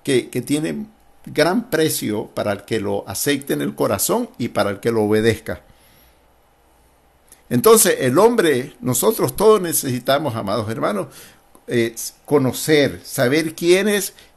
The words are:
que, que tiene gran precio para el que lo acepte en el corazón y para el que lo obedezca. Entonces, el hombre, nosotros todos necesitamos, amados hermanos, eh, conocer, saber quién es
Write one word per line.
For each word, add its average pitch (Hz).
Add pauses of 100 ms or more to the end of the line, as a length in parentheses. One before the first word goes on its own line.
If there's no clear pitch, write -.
que, 131
que 123
tiene 147 (400)
gran 151
precio 135
para 107
el 101
que 110
lo 101
acepte 139
en 147
el 143
corazón 143
y 117
para 101
el 98
que 120
lo 110
obedezca. 107 (1900)
Entonces, 202
el 131
hombre, 175
nosotros 160
todos 214
necesitamos, 139
amados 110
hermanos, 175 (580)
eh, 117 (280)
conocer, 135
saber 151
quién 185
es 202 (220)